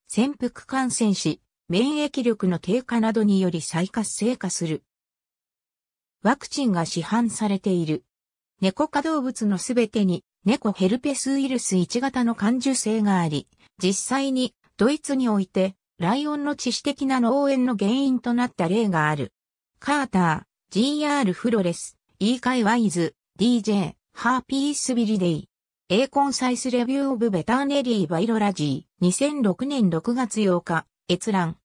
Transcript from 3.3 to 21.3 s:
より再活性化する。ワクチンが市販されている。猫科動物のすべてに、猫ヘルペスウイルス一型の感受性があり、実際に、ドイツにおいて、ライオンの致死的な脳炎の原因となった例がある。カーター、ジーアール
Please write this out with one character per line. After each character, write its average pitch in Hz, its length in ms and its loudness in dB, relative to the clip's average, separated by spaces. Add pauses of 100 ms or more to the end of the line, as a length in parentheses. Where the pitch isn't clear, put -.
よ 185 100 2
り 165 100 -4
再 170 280 -4
活 214 200 -4
性 240 280 -2
化 180 140 -6
す - 180 -4
る。 156 160 -6 (1400)
ワ 240 140 4
ク - 120 -18
チ 277 180 -2
ン 220 40 4
が 170 160 0
市 170 140 -4
販 226 280 0
さ 214 200 -4
れ 196 100 0
て 196 140 -2
い 175 140 0
る。 156 180 -2 (560)
猫 190 260 0
科 285 160 -2
動 320 180 -2
物 247 260 -4
の 196 120 0
す 240 160 -4
べ 233 140 2
て 214 160 0
に、 175 180 0 (220)
猫 220 280 2
ヘ 190 160 2
ル 240 100 2
ペ 277 160 -4
ス 269 180 -4
ウ 277 80 0
イ 269 80 -2
ル 254 100 -2
ス - 160 -4
一 185 260 0
型 262 220 -2
の 233 120 0
感 233 240 0
受 262 160 0
性 220 280 0
が 202 160 4
あ 170 80 2
り、 147 220 -4 (340)
実 190 120 2
際 269 360 -2
に、 254 240 -2 (220)
ド 226 140 4
イ 302 100 -2
ツ 269 160 -4
に 254 120 0
お 208 120 2
い 185 60 -2
て、 190 280 -2 (240)
ラ 185 180 0
イ 294 100 -4
オ 302 100 -2
ン 285 80 -6
の 285 100 -2
致 254 160 -4
死 - 120 -6
的 277 240 -4
な 262 120 0
脳 277 320 2
炎 254 140 2
の 254 120 0
原 196 140 0
因 262 300 2
と 240 140 -2
な 247 100 2
っ 247 100 -6
た 165 140 0
例 214 200 2
が 156 200 2
あ 151 80 0
る。 135 160 -6 (480)
カ 285 220 0
ー 262 40 -4
タ 170 400 0 (240)
ー、 - 0 -
ジ 190 120 0
ー 294 360 0
ア - 20 0
ー 254 40 2
ル 180 80 0